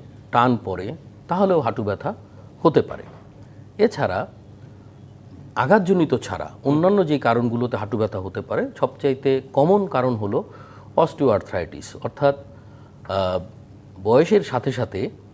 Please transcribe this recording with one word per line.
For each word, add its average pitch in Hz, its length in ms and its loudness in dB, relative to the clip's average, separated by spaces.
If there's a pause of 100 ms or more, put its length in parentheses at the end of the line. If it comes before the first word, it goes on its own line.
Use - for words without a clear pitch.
(320)
টান 123 320 2
পড়ে, 92 280 -8 (360)
তাহলেও 185 320 2
হাঁটু 113 220 -2
ব্যথা 107 320 -4 (480)
হতে - 200 4
পারে। - 200 -12 (760)
এছাড়া 127 480 0 (1300)
আঘাতজনিত 170 600 2
ছাড়া 85 360 -4 (140)
অন্যান্য 160 420 2
যে 147 120 0
কারণগুলোতে 120 580 0
হাঁটু 104 220 -4
ব্যথা 104 200 -2
হতে 95 220 -8
পারে, 139 360 -4
সবচাইতে 135 640 0 (120)
কমন 190 340 4
কারণ 127 280 0
হলো 107 300 -2 (520)
অস্টিওআর্থ্রাইটিস, 101 1000 0
অর্থাৎ, - 380 0 (760)
আহ, 92 320 -2 (640)
বয়সের 151 380 4
সাথে 127 320 -4
সাথে 117 380 -6 (240)